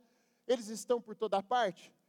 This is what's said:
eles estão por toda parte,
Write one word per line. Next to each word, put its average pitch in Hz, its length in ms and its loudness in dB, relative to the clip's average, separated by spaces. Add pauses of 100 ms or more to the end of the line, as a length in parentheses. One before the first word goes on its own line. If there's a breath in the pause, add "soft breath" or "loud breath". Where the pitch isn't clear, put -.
(460 soft breath)
eles 233 220 0
estão 226 340 -2
por 214 140 -14
toda 208 260 0
parte, 220 500 -2 (180)